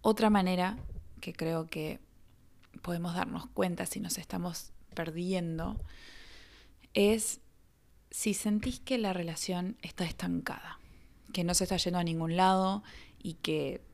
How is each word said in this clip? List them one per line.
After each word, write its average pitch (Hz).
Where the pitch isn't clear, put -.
Otra 214
manera 185
que 180
creo 165
que 156
podemos 170
darnos 175
cuenta 185
si 214
nos 180
estamos 175
perdiendo 170
es 214
si -
sentís 214
que 262
la 208
relación 180
está -
estancada, -
que 175
no 175
se 180
está 185
yendo 175
a 175
ningún 165
lado 190
y 165
que 151